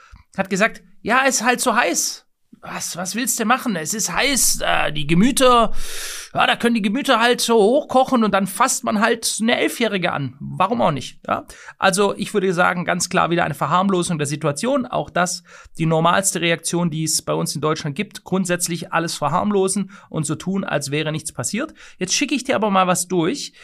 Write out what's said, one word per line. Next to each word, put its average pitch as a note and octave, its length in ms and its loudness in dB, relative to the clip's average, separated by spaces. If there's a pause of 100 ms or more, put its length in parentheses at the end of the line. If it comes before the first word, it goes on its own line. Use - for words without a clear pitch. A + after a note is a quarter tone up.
(380)
hat F#3+ 140 -2
gesagt, G3+ 320 0 (180)
ja, B3+ 240 2
ist B3+ 180 0
halt B3 160 2
so A3+ 160 0
heiß. - 500 -2 (340)
Was, - 380 -10
was F3+ 160 -6
willst A#3 260 -2
du A3+ 60 -2
machen? B3 300 0
Es D#3 180 -4
ist G3+ 180 -4
heiß, B3 540 2
äh, D#3+ 260 2
die D3+ 140 -4
Gemüter, A#3 680 4 (600)
ja, - 140 2
da A#3+ 80 2
können A#3 180 0
die A#3 80 0
Gemüter A3+ 380 2
halt A#3+ 200 2
so A#3 160 2
hochkochen C4 680 4
und G3+ 100 0
dann G3 140 2
fasst - 360 0
man A3+ 160 0
halt A#3 420 0
eine A#3 180 2
Elfjährige G3+ 520 0
an. C3+ 280 -4
Warum F3+ 420 -2
auch F#3+ 100 4
nicht? - 360 -8
Ja? - 180 -2 (320)
Also G3 400 2
ich - 160 -6
würde F#3+ 200 2
sagen, F3 300 2
ganz F3 260 -2
klar E3 200 2
wieder E3+ 140 2
eine D#3 100 -2
Verharmlosung F3 640 0
der D3 80 -2
Situation. D#3 640 -2
Auch - 240 -4
das F3 320 -2 (340)
die D#3+ 80 0
normalste E3+ 560 2
Reaktion, E3+ 480 0
die D#3 140 -4
es - 180 -2
bei D3+ 120 -4
uns E3 200 -2
in C#3+ 80 -8
Deutschland D#3 340 -2
gibt. - 280 -8
Grundsätzlich F3 680 -2
alles E3 240 -2
verharmlosen F#3+ 760 0 (180)
und D#3 160 -4
so D#3 80 -2
tun, F#3+ 300 -4
als C#3 260 -4
wäre D3+ 220 -2
nichts D#3 220 -8
passiert. A#3+ 420 -6 (240)
Jetzt F#3 160 -2
schicke D4+ 180 0
ich B3+ 100 -2
dir B3+ 120 0
aber G#3+ 160 0
mal F#3 160 4
was F3+ 200 0
durch, F3+ 460 -2 (100)